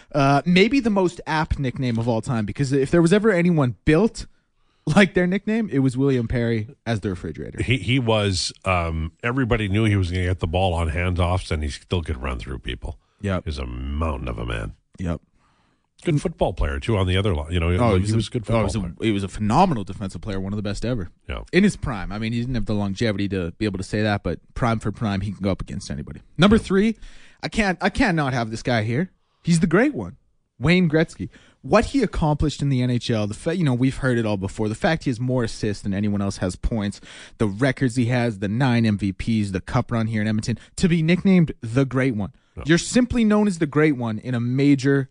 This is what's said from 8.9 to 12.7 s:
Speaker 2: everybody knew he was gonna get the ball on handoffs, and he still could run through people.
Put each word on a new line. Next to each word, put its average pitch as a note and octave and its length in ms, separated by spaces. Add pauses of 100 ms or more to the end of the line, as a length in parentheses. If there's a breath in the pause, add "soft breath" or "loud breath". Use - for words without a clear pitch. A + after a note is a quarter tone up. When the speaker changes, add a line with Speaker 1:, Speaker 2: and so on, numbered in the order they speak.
Speaker 2:
everybody A#2+ 440
knew G#2+ 180
he G2+ 100
was F2 160
gonna F2+ 100
get F2+ 160
the - 80
ball F2+ 260
on E2 180
handoffs, F2 600
and D#2 140
he D2 40
still F2 340
could C#2+ 200
run C2 160
through B1+ 220
people. - 360 (260)